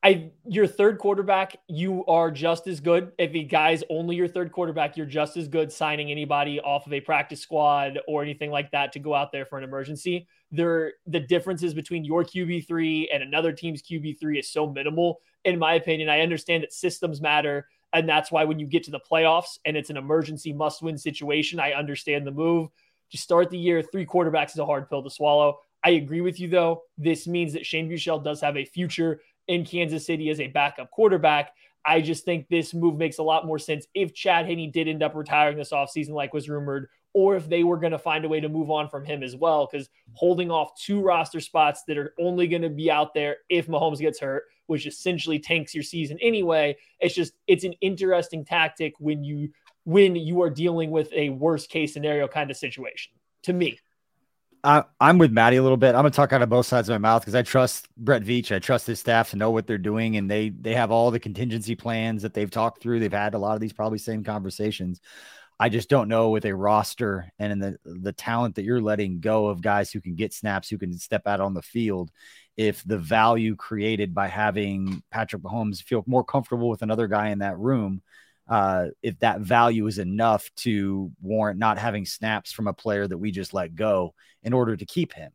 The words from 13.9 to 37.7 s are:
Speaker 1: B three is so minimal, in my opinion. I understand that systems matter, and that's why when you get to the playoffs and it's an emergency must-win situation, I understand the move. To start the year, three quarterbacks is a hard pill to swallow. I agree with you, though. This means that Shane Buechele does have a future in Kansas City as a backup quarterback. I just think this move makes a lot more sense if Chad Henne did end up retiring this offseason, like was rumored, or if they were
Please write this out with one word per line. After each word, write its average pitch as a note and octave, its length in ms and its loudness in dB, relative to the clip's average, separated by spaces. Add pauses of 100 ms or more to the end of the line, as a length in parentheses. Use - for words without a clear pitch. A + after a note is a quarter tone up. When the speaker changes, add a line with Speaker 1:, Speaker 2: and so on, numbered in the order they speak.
Speaker 1:
B D3+ 140 -8
three D3+ 260 -4
is B2+ 100 -8
so D3+ 180 -2
minimal, D#3 540 -2 (240)
in F3+ 140 2
my E3 160 2
opinion. D#3 340 0
I D3+ 120 4
understand E3 420 0
that - 100 -12
systems E3 480 -4
matter, D3+ 460 0 (260)
and E3 140 2
that's D3+ 240 0
why D#3+ 120 4
when D#3 160 -2
you D3+ 60 -6
get D#3+ 180 0
to - 80 -14
the C#3 80 -8
playoffs D#3+ 680 2
and D3+ 120 -2
it's D3 120 -8
an D3+ 80 -8
emergency D3+ 540 -2
must-win D3+ 460 -4
situation, D3+ 640 -2
I D3 120 0
understand C#3+ 560 -4
the C#3 40 -8
move. E3 380 0 (420)
To - 60 -12
start F3 320 2
the F3+ 80 -10
year, E3+ 240 2
three F3 240 -6
quarterbacks D#3 460 0
is D#3+ 80 -12
a C#3+ 60 -2
hard C#3+ 240 -2
pill C#3 140 -6
to C3+ 60 -14
swallow. D3 500 4 (240)
I F3 80 6
agree D#3 300 0
with F3 180 -2
you, F3 80 -8
though. E3 360 2 (140)
This D#3 300 -2
means E3+ 240 -2
that D#3+ 140 -8
Shane D#3+ 240 -4
Buechele D#3+ 340 -4
does D3 160 -6
have D3 160 -2
a C#3 80 -4
future E3 560 -4 (300)
in F3 160 0
Kansas E3 400 -4
City D#3 240 -2
as D#3 100 -2
a C3+ 80 -4
backup C#3+ 440 -2
quarterback. D#3 600 4 (320)
I D#3+ 160 4
just D#3 240 -2
think E3+ 240 -4
this E3 260 0
move E3+ 220 2
makes D#3 220 -2
a D#3+ 60 -4
lot D#3+ 220 2
more D#3 140 -4
sense D3+ 340 -6
if F#3 200 -2
Chad F3 320 2
Henne E3 260 -6
did D#3+ 160 0
end D#3 160 -2
up D3+ 100 0
retiring D3+ 440 2
this D3 140 -8
offseason, C#3+ 400 -4
like C#3+ 220 -6
was D3 140 -6
rumored, C#3+ 400 -6 (240)
or G3 240 4
if D#3+ 140 -4
they E3+ 160 4
were E3+ 100 4